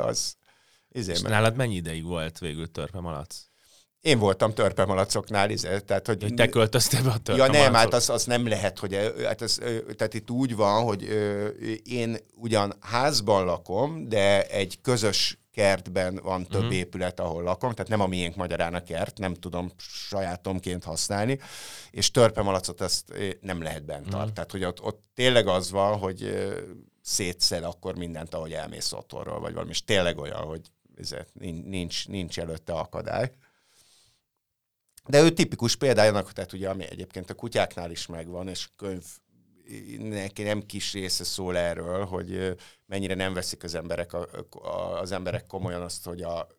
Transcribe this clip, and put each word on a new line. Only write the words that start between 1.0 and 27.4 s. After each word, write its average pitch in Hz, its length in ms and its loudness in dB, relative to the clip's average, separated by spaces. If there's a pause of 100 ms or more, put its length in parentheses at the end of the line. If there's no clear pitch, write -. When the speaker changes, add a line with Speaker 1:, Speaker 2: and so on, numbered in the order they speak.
Speaker 2:
És 87 80 0
Speaker 1:
meg- 95 120 -2
Speaker 2:
nálad 110 240 4
mennyi 123 180 0
ideig 82 300 -4
volt 82 340 -4
végül 80 320 -6
törpemalac? 82 760 -8 (540)
Speaker 1:
Én 147 180 6
voltam 104 360 4
törpemalacoknál, 101 960 2
izé, 90 300 -2
tehát, 101 260 0
hogy 104 160 0
Speaker 2:
Hogy 110 120 0
te 120 140 6
költöztél 117 540 4
be 131 80 2
a - 20 4 (120)
Speaker 1:
Ja, 104 120 0
nem, - 0 - (160)
Speaker 2:
törpemalacok- 143 240 10
Speaker 1:
hát 113 160 8
az, - 180 4
az 120 140 0
nem 120 240 2
lehet, 98 300 0
hogy, 95 160 -4
ö, 107 300 0
hát 107 160 -2
az, 113 180 0
ö, 113 360 -4
tehát 110 200 -2
itt 107 160 -8
úgy 123 260 0
van, 104 280 6
hogy, 104 200 0
ö, 104 420 0 (380)
én 117 320 -2 (180)
ugyan 107 460 2
házban 113 640 4
lakom, 110 640 -2
de 101 380 6
egy 98 340 -2
közös 110 580 2 (120)
kertben 95 720 2
van 92 240 -2
több 95 160 0
Speaker 2:
Mhm. 107 100 0
Speaker 1:
épület, 90 480 -2
ahol 85 220 -2
lakom, 92 300 -2
tehát 101 180 -6
nem 107 100 2
a 98 60 4
miénk, 90 300 -2
magyarán 85 380 -2
a 87 80 -4
kert, 85 360 -6
nem 92 160 -2
tudom 87 440 -8
sajátomként 92 1080 -6
használni, 101 540 -2 (520)
és 104 200 0
törpemalacot 104 720 4
azt, - 300 -2
ö, 98 180 -6 (120)
nem 90 220 -6
lehet 78 220 -8
bent 73 180 -8
Speaker 2:
Mhm. 85 80 -10
Speaker 1:
tartani. 85 220 -4
Tehát, 85 180 -8
hogy 95 140 -4
ott, 90 180 -4
ott - 200 -6 (120)
tényleg 123 320 4
az 90 240 2
van, 98 280 2
hogy, 95 240 -4
ö, 98 380 -4 (420)
szétszed 90 640 -2